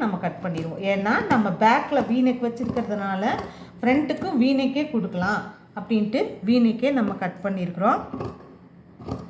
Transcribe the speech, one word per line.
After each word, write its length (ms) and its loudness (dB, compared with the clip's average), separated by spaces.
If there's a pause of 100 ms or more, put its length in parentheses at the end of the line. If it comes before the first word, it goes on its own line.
நம்ம 220 -2
கட் 180 -4
பண்ணிடுவோம். 480 -6
ஏன்னா 220 2 (180)
நம்ம 160 4 (160)
பேக்கில் 480 4
வி 160 2
நெக் 200 0
வச்சிருக்கிறதுனால 760 -4 (560)
ஃப்ரண்ட்டுக்கும் 640 0
வி 160 6
நெக்கே 340 2
கொடுக்கலாம் 480 0 (380)
அப்படின்ட்டு 420 0 (280)
வி 80 6 (100)
நெக்கே 320 2
நம்ம 240 0
கட் 220 -6
பண்ணியிருக்கிறோம். 540 0 (1300)